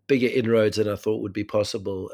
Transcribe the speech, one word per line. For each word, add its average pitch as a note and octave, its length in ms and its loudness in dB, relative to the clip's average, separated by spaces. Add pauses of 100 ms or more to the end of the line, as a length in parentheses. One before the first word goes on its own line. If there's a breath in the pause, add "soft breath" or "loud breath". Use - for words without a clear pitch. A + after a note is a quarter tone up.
bigger B2+ 200 4
inroads A2+ 500 2
than G#2+ 100 2
I G#2 80 -2
thought A2 260 -2
would G#2 120 -6
be G#2+ 100 -4
possible. G2 720 -4